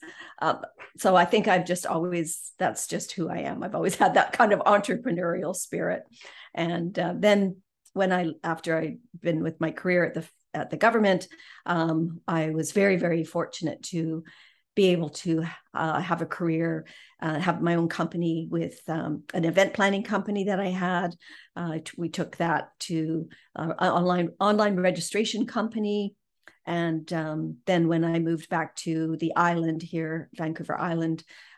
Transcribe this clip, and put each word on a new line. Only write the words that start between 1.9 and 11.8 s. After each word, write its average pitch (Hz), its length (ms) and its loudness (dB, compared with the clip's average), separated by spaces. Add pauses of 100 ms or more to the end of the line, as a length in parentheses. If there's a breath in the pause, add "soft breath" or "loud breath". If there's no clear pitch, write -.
that's 143 280 -2
just - 260 -6
who 165 160 -4
I 175 100 -6
am. - 240 -6
I've - 120 -6
always 165 220 0
had 269 180 4
that - 180 6
kind 208 200 6
of - 80 4
entrepreneurial 185 920 0
spirit. 170 480 -4 (520 loud breath)
And, 170 440 -2
uh, 175 180 -2
then 196 400 4 (360)
when 185 200 2
I, 180 180 0 (120)
after 165 360 -2
I'd 160 200 -4 (220)
been 165 220 0
with 160 180 -4
my 165 100 0
career 180 340 2
at - 100 -2
the, 165 140 -6 (260)
at 151 160 -6
the 156 60 -4
government, 208 520 4 (380 loud breath)
um, 165 600 0